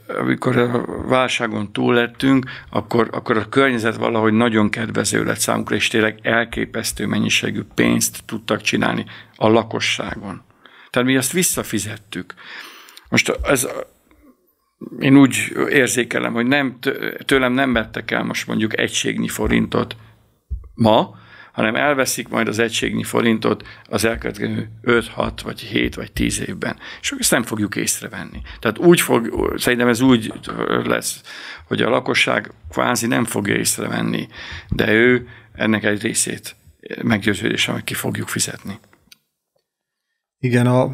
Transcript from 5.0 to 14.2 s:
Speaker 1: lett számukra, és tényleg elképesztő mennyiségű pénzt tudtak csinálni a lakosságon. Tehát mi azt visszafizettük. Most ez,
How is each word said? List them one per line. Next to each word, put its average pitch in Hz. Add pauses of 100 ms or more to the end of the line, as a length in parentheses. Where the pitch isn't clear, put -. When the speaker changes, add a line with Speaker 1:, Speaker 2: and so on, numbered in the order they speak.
Speaker 1:
lett 110
számukra, 113
és 104
tényleg 107
elképesztő 113
mennyiségű 107 (140)
pénzt 117
tudtak 110
csinálni 113 (300)
a -
lakosságon. 110 (480)
Tehát 123
mi 131
azt 131
visszafizettük. 107 (760)
Most -
ez, - (1300)